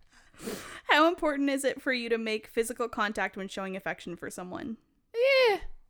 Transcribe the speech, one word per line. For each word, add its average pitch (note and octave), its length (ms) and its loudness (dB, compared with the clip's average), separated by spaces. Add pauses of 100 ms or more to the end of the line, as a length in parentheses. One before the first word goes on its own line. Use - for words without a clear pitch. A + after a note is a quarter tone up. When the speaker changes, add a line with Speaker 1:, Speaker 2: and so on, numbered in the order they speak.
(200)
Speaker 1:
<laughs> - 680 -14
Speaker 2:
How D#4 180 8
important D4 400 0
is C#4 160 0
it - 160 0
for C#4 120 -2
you A#3 180 -2
to A3+ 80 2
make A3 300 -4
physical A#3 400 -2
contact G3+ 500 -2
when F#3+ 100 -6
showing F#3+ 280 -8
affection F3 400 -8
for - 120 -10
someone? F#3 480 -10 (380)
Speaker 1:
Eh. B4 440 4 (320)